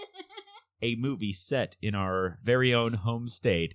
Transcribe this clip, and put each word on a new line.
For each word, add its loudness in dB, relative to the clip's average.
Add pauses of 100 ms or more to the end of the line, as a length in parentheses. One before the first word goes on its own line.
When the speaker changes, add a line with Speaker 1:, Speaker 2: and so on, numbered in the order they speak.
(320)
Speaker 1:
<laughs> -16
Speaker 2:
a 0
movie -4
set -4
in -2
our 0
very 4
own 2
home -2
state 0